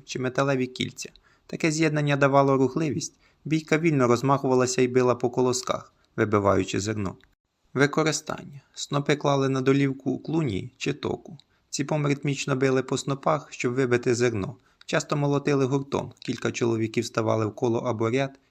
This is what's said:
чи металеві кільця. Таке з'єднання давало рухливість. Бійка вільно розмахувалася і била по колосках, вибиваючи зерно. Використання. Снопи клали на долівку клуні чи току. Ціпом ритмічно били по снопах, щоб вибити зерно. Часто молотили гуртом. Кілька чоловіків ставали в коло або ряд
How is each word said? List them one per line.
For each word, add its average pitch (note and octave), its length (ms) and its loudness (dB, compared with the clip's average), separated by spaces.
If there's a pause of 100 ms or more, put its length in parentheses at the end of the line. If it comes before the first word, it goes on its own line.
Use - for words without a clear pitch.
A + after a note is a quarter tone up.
чи - 140 -8
металеві B2+ 480 0
кільця. - 440 -8 (360)
Таке - 240 -2
з'єднання D3+ 460 0
давало C#3 400 4
рухливість. D3 580 0 (300)
Бійка D#3 340 0
вільно D3+ 280 2
розмахувалася B2+ 760 2
і B2 60 4
била B2 260 4
по A#2+ 160 -2
колосках, - 640 -2 (240)
вибиваючи G2+ 640 2
зерно. G#2 360 -4 (580)
Використання. C#3+ 840 -2 (140)
Снопи C#3+ 420 -2
клали C#3 320 0
на C3+ 120 -2
долівку C3+ 580 0
клуні B2+ 580 -4
чи C#3+ 160 -6
току. - 460 -8 (320)
Ціпом D3 360 -2
ритмічно C#3+ 500 -2
били C3 260 2
по C3 160 -2
снопах, C#3+ 520 -2
щоб B2 240 -4
вибити B2 400 2
зерно. A2+ 420 -2 (300)
Часто D#3 300 -2
молотили C#3+ 480 2
гуртом. B2+ 540 -2
Кілька A#2 340 -4
чоловіків A2+ 540 -2
ставали A2 400 0
в G#2 80 -6
коло A#2+ 240 0
або A2+ 320 -2
ряд C3+ 280 -2 (120)